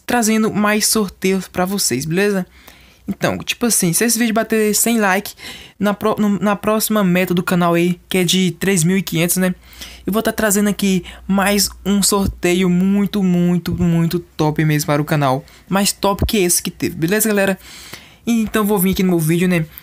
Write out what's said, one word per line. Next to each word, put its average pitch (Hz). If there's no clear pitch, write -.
trazendo 220
mais 208
sorteios 190
pra 180
vocês, 180
beleza? 185
Então, 127
tipo -
assim, 190
se 208
esse 233
vídeo 226
bater 214
cem 226
like, 202
na 208
pro-, 214
no, 202
na 202
próxima 214
meta 185
do 180
canal 175
aí, 175
que 190
é 185
de 185
três 175
mil 185
e 196
quinhentos, 170
né? 185
Eu 190
vou 220
tá 220
trazendo 208
aqui 190
mais 196
um 202
sorteio 185
muito, 196
muito, 175
muito 170
top 151
mesmo 151
para 147
o -
canal. 147
Mais 196
top -
que 220
esse 180
que -
teve, -
beleza, 202
galera? 196
Então 220
vou 208
vir 185
aqui 185
no 185
meu 175
vídeo, 170
né? 165